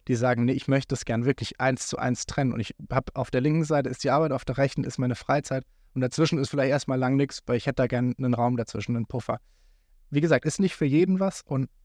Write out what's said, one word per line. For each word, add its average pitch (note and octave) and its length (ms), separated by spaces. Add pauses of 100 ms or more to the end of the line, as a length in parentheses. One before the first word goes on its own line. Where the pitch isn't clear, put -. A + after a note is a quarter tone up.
die B2+ 80
sagen, A#2+ 300
„Nee, B2+ 80
ich C#3 160
möchte C3+ 240
das - 120
gern A#2 200
wirklich C3 360
eins C3 280
zu - 80
eins B2+ 300
trennen.“ C3 260
Und A2+ 80
ich - 160 (140)
hab, - 260
auf C3 140
der C3 100
linken D3+ 240
Seite C#3+ 240
ist - 160
die C3+ 60
Arbeit, D3+ 200
auf - 140
der C3 140
rechten C#3 260
ist - 140
meine B2 180
Freizeit C#3 480 (300)
und B2+ 80
dazwischen D3+ 360
ist C3+ 120
vielleicht C3+ 200
erstmal C3+ 280
lang B2+ 180
nix, C#3 300
weil A#2+ 100
ich - 100
hätte - 160
da B2 60
gern B2 300
einen B2+ 160
Raum A#2+ 220
dazwischen, A2+ 380
einen A#2 120
Puffer. A#2 340 (720)
Wie C#3+ 100
gesagt, D#3 240
ist D#3 160
nicht F#3+ 160
für D#3+ 80
jeden F3+ 340
was F#3+ 220
und C3+ 280 (160)